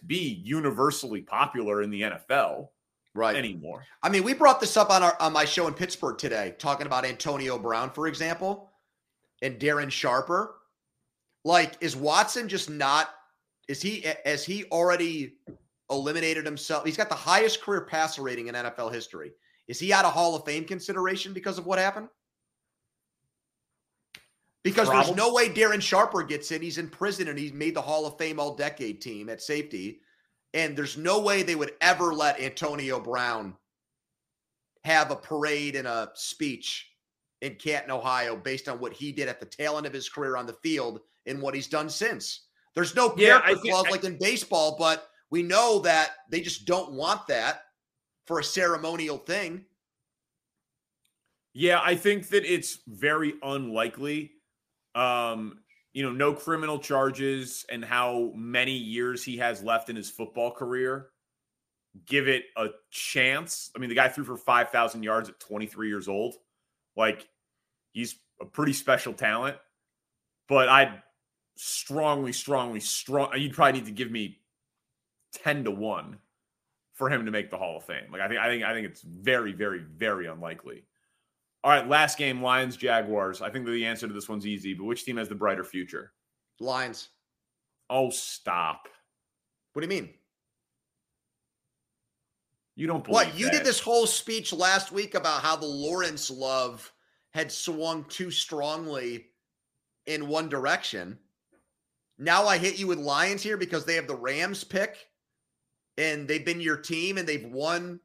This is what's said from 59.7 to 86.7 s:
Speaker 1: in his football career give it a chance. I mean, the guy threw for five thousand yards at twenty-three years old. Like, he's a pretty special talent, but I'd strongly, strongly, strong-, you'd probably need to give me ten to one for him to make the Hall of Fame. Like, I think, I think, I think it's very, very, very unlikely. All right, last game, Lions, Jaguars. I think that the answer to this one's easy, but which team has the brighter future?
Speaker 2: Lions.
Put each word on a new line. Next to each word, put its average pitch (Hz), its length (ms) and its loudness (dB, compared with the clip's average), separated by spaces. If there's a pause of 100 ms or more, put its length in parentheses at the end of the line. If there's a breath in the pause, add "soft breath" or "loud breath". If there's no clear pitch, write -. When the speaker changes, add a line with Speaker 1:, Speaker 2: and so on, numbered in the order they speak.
Speaker 1:
in 117 60 -8
his 104 140 -10
football 117 420 -4
career 131 560 -4 (960)
give 135 220 2
it 131 160 2 (140)
a 110 100 -2 (240)
chance. 139 840 -2
I 120 40 -10
mean, 127 100 -6
the 117 60 -2
guy 127 120 6
threw 139 160 -4
for 127 140 -10
five 120 320 4
thousand 113 320 2
yards 110 280 -2
at - 100 -20
twenty-three 107 480 -8
years 101 200 -6
old. 107 280 -4 (600)
Like, 107 320 0 (640)
he's 117 240 -8 (220)
a - 60 -14
pretty 147 280 -2
special 127 400 0
talent, 120 440 -2 (880)
but 131 220 6
I'd 131 320 8 (540)
strongly, 143 800 -2
strongly, 120 460 -2
strong-, 139 560 -2
you'd 135 180 -2
probably 135 260 6
need 110 80 -10
to 107 40 -12
give 113 200 -6
me 104 260 -6 (960)
ten 147 300 -4
to 107 80 -4
one 98 480 -8 (720)
for 131 160 0
him 123 160 0
to 107 60 -4
make 104 180 -2
the 92 80 -8
Hall 85 200 -6
of 80 60 -14
Fame. 60 280 -10
Like, 92 100 -6
I 98 60 -2
think, 117 120 -2
I 117 80 2
think, 117 160 -2
I 107 100 -2
think 110 140 -6
it's - 140 -16
very, 101 520 0
very, 95 260 -4
very 85 480 -4
unlikely. 82 560 -12 (800)
All 139 80 6
right, 131 160 4
last 147 320 4
game, 131 220 -2
Lions, 127 360 0
Jaguars. 107 640 0
I 104 80 -6
think 127 160 -8
that 117 60 -4
the 117 140 -2
answer 113 220 -6
to 104 60 -8
this 101 160 -10
one's 104 160 -8
easy, 98 300 -6
but 95 100 -10
which 117 180 -4
team 123 140 -6
has 110 100 -6
the 104 80 -10
brighter 95 280 0
future? 90 500 -10 (460)
Speaker 2:
Lions. 127 500 -6 (800)